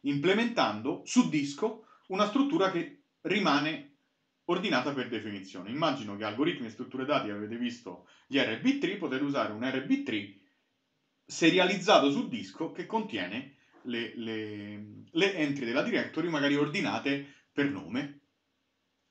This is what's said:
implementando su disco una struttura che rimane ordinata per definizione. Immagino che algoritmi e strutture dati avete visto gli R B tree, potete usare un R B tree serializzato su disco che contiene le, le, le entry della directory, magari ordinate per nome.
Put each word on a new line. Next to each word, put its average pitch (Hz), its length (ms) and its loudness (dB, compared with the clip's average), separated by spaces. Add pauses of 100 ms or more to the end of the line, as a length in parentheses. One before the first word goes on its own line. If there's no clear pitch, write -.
implementando 143 1040 2
su 240 240 4
disco 147 560 -2 (220)
una 196 180 2
struttura 202 460 2
che - 320 -4 (180)
rimane 156 760 0 (480)
ordinata 165 480 0
per 120 160 -4
definizione. 101 600 -8
Immagino 117 480 -2
che 104 60 -6
algoritmi 131 420 -2
e 110 60 -8
strutture 127 340 -8
dati 135 240 0
avete 104 280 -6
visto 117 500 -8 (200)
gli 131 100 0
R 117 220 0
B 277 200 2
tree, 185 180 -2
potete 143 260 -2
usare 127 300 0
un 107 100 -6
R 131 220 -2
B - 180 0
tree 104 360 -6 (840)
serializzato 175 840 6
su 208 180 0
disco 127 440 -8
che 170 140 -8
contiene 120 720 -6 (260)
le, 117 320 -6
le, 107 960 -8
le 190 240 2
entry 139 300 0
della 123 180 2
directory, 165 460 -2
magari 143 260 2
ordinate 139 680 0 (260)
per 143 180 2
nome. 110 520 -6 (880)